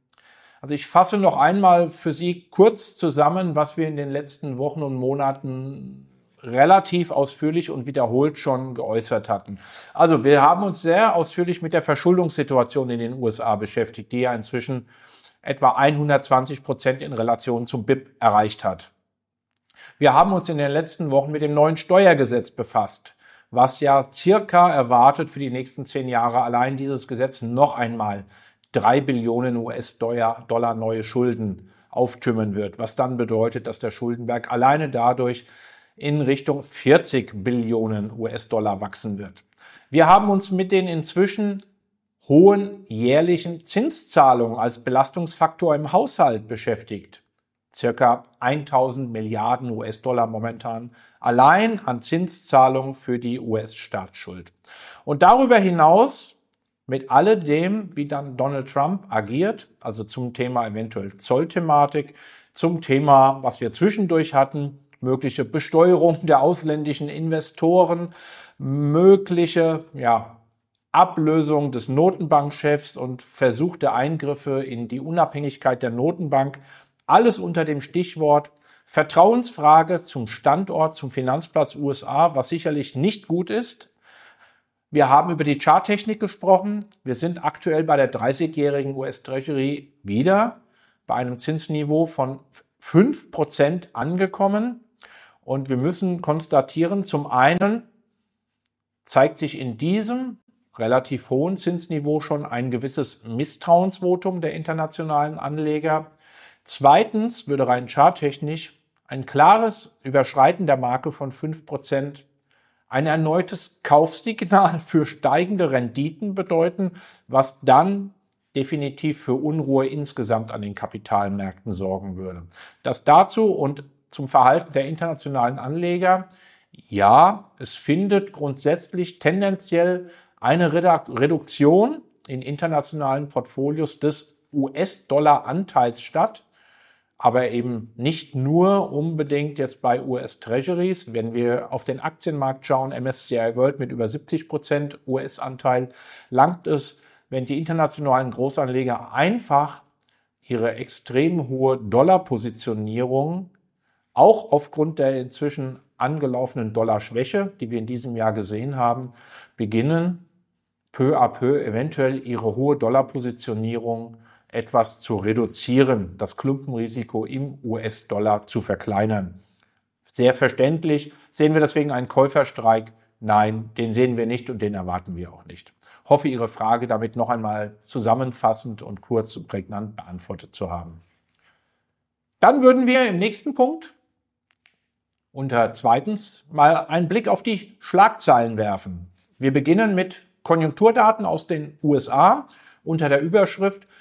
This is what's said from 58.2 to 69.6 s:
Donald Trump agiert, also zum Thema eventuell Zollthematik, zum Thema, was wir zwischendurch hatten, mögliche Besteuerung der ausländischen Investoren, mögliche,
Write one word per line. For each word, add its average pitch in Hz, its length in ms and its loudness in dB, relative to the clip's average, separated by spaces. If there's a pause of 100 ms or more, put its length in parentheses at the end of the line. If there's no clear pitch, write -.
Donald 135 320 -4
Trump 165 420 -2
agiert, 123 580 -4 (100)
also 110 240 -10
zum 123 320 -10
Thema 123 320 -2
eventuell 104 500 -8
Zollthematik, 147 1000 0 (360)
zum 170 280 -2
Thema, 135 640 4
was 123 180 -4
wir 117 100 -4
zwischendurch 170 640 0
hatten, 143 460 0 (200)
mögliche 131 440 -2
Besteuerung 165 840 2
der 143 140 4
ausländischen 151 680 -2
Investoren, 165 1040 0 (460)
mögliche, 165 1300 2 (100)